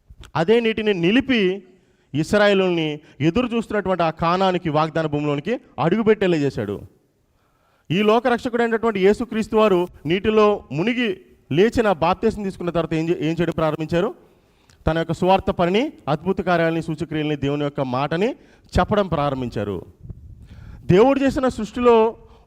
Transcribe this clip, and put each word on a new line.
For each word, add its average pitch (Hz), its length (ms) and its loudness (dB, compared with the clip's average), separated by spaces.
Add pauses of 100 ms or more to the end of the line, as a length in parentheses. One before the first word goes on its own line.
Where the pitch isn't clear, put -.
(360)
అదే 175 240 2
నీటిని 220 340 0
నిలిపి 196 680 0 (500)
ఇశ్రాయేలుల్ని 180 840 2 (220)
ఎదురు 170 260 2
చూస్తున్నటువంటి 208 560 -2
ఆ 165 60 2
కానానికి, 175 600 0
వాగ్దాన 156 360 0
భూమిలోనికి 147 540 -2 (200)
అడుగుపెట్టేలా 196 580 2
చేశాడు. 120 440 -4 (1080)
ఈ 190 120 0
లోక 226 240 2
రక్షకుడైనటువంటి 226 720 -2
యేసుక్రీస్తు 214 560 0
వారు 190 320 2 (180)
నీటిలో 208 680 2
మునిగి 220 500 -2 (300)
లేచిన 208 400 2
బాప్తిసం 190 520 -2
తీసుకున్న 185 260 -8
తర్వాత 165 240 -4
ఏం 160 160 -2
చే-, 175 80 0
ఏం 151 140 -2
చేయడం 165 260 -2
ప్రారంభించారు? 160 580 -2 (720)
తన 160 100 0
యొక్క 165 160 -2
సువార్త 185 380 2
పనిని, 190 400 0 (160)
అద్భుత 180 340 -2
కార్యాలని, 165 400 0
సూచక్రియలని, 156 540 -4
దేవుని 143 280 -2
యొక్క 143 180 -4
మాటని 147 540 -2 (440)
చెప్పడం 202 280 2
ప్రారంభించారు. 127 800 -4 (1000)
దేవుడు 254 340 6
చేసిన 262 280 0
సృష్టిలో 233 680 2 (320)